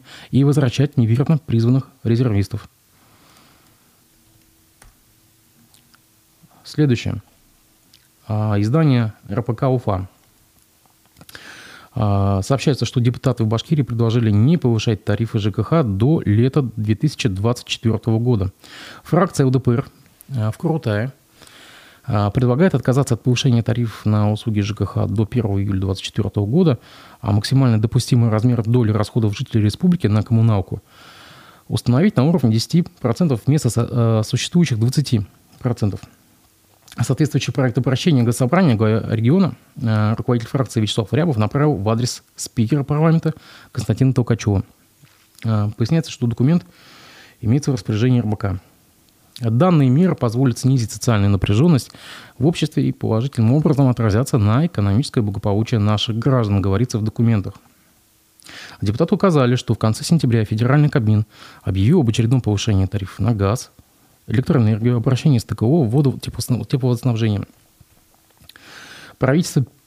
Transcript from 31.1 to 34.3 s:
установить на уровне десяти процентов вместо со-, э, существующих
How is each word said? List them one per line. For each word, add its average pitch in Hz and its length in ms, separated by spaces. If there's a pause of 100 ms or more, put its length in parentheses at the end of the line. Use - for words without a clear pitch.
установить 135 480
на 123 80
уровне 147 280
десяти 120 300
процентов 127 640
вместо 135 240
со-, 117 180
э, 113 380
существующих 131 540